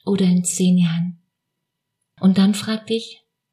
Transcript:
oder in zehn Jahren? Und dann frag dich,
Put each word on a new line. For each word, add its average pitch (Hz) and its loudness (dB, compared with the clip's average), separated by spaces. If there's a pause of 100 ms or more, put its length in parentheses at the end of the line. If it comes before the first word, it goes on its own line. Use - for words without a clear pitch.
oder 196 0
in 180 2
zehn 180 0
Jahren? 170 -2 (1000)
Und 190 2
dann 202 2
frag 220 -8
dich, 226 -8 (320)